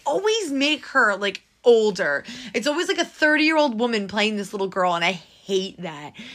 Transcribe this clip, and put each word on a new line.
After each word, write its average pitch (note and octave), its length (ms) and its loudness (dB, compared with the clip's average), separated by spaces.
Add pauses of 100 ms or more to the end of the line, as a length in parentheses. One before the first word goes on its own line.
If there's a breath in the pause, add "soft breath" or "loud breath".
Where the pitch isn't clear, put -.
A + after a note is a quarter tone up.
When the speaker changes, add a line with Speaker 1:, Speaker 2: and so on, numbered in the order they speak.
Speaker 1:
always F#4+ 440 0
make C#4 360 -2
her, A3 280 2
like, G3 280 -4 (200)
older. G3+ 600 4 (320 loud breath)
It's G#3+ 100 -2
always, D4+ 220 0
like, F#4 100 0
a E4+ 80 0
thirty-year-old D4+ 760 2
woman A3+ 280 0
playing G#3 300 -2
this G3+ 160 -8
little G3 140 -2
girl, F3+ 280 0
and E3+ 100 -2
I F#3 60 2
hate F#3+ 720 -6
that. D3 320 -14
Speaker 2:
But - 80 -18 (120 loud breath)